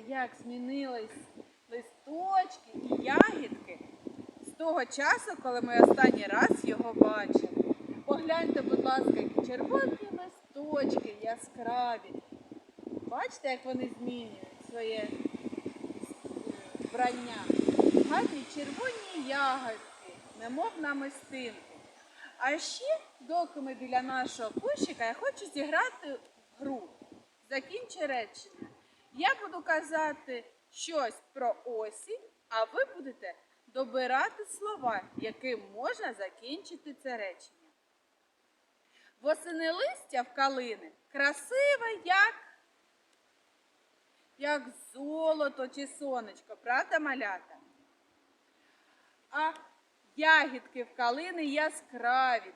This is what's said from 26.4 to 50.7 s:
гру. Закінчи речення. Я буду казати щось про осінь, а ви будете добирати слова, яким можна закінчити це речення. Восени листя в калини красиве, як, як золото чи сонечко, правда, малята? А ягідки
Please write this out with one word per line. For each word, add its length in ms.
гру. 260
Закінчи 560
речення. 600
Я 280
буду 200
казати 800
щось 520
про 220
осінь, 580
а 140
ви 220
будете 400
добирати 720
слова, 580
яким 560
можна 400
закінчити 800
це 240
речення. 540
Восени 500
листя 500
в 140
калини 560
красиве, 800
як, 300
як 260
золото 760
чи 200
сонечко, 760
правда, 360
малята? 580
А 220
ягідки 680